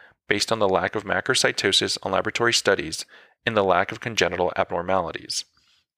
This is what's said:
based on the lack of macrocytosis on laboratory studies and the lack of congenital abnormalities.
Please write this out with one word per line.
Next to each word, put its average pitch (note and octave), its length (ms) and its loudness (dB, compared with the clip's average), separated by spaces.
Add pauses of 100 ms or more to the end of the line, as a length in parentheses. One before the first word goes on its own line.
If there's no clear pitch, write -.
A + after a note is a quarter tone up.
(280)
based G#2 240 0
on A2+ 80 -2
the G#2 80 2
lack F#2+ 280 0
of G#2 100 -6
macrocytosis G2 960 0
on G2 80 -4
laboratory A2 420 0
studies F#2 520 0 (400)
and A#2 100 0
the G#2 80 4
lack F#2 280 2
of A2 100 -10
congenital F2+ 560 0
abnormalities. F2+ 880 -2 (520)